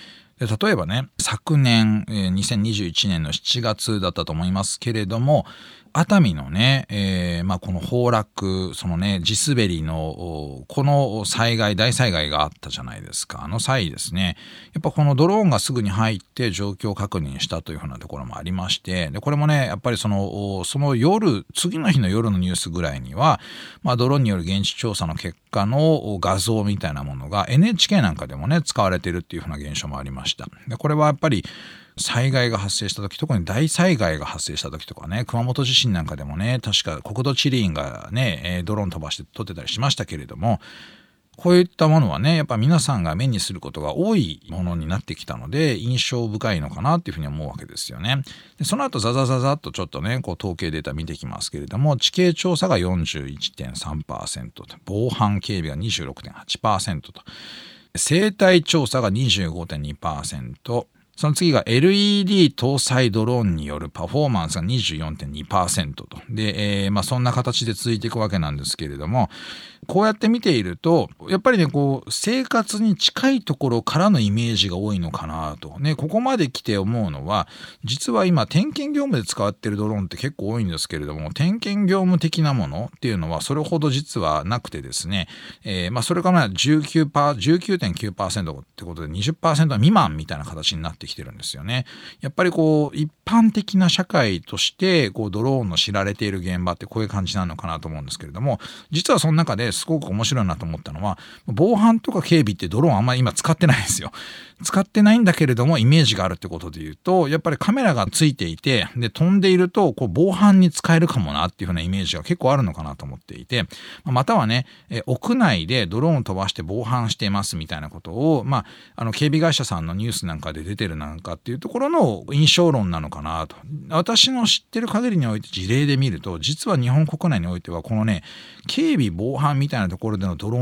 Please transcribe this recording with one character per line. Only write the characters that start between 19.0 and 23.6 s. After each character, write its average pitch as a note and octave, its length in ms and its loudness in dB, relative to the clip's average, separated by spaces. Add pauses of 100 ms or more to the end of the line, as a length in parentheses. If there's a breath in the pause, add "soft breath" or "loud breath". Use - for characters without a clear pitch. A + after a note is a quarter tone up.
で、 F2 80 -6
こ C#3+ 120 -4
れ D3 60 0
も D3+ 120 2
ね、 C#3+ 180 4
や E2+ 80 -4
っ - 60 -8
ぱ B2 100 -2
り A2 60 0
そ - 100 -4
の、 G2 520 -2
お-、 F2+ 60 -4
そ - 140 -4
の C#3+ 160 2
夜、 D3+ 500 2 (100)
次 A3 260 -2
の A#3 100 2
日 C#3 80 4
の G2 100 2
夜 A2 220 2
の F#2 80 2
ニ F2+ 100 0
ュ F2+ 40 0
ー E2+ 40 -2
ス - 140 -6
ぐ E2+ 120 -4
ら C#2+ 120 -2
い C2 60 -8
に B1+ 160 -12
は、 D3 240 2 (420 loud breath)